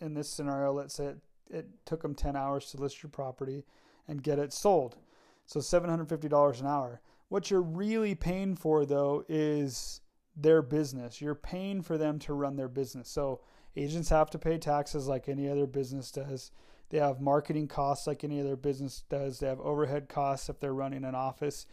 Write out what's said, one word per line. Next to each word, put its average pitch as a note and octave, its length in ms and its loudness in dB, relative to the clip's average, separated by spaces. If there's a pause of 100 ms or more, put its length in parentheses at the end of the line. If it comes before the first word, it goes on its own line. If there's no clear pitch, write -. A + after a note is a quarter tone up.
in D#3 140 -6
this D3 140 -6
scenario, C#3 440 -2
let's C#3 220 -4
say C#3+ 120 -4
it, C#3 120 -8 (320)
it - 160 -8 (180)
took E3 180 -4
them D3 120 -4
ten C#3+ 220 -2
hours C#3 340 -2
to - 60 -14
list C#3 260 -6
your D3+ 80 -14
property C3+ 540 -6 (420)
and D3 160 -6
get C#3+ 160 2
it C#3+ 140 0
sold. D#3+ 440 4 (500)
So - 140 -4
seven F3 300 4
hundred E3 180 0
fifty D#3 200 -2
dollars C#3+ 320 6
an C3+ 60 -2
hour. C3+ 340 -2 (300)
What F#3+ 200 -2
you're F#3+ 120 4
really G3+ 520 0
paying F#3 400 0
for, D#3 300 4
though, C#3+ 440 2
is D3+ 720 0 (360)
their D#3 260 8
business. C3 580 -4
You're D3 140 -2
paying F#3+ 480 -6
for E3 160 -2
them D3+ 220 0
to D3 140 -4
run C#3 220 -2
their C3 120 -4
business. B2+ 400 -6
So C3+ 320 -2 (340)
agents D3+ 360 -2
have D#3 200 8
to E3 80 -6
pay E3 200 2
taxes D3 500 0
like C3 200 -2
any C#3 200 -2
other C#3+ 180 2
business C3 460 -4
does. C3+ 400 -8 (380)
They D#3 80 0
have C#3 220 2
marketing D3 480 2
costs C#3+ 380 0
like D3 160 -2
any D3 180 -2
other C#3 140 0
business C3+ 540 -2
does. C#3 320 -4
They C#3 80 0
have C3 120 -2
overhead D3 480 0
costs C#3 400 0
if C#3 120 -8
they're C#3 140 -2
running C3+ 300 -4
an C3 120 -4
office. C3 560 -4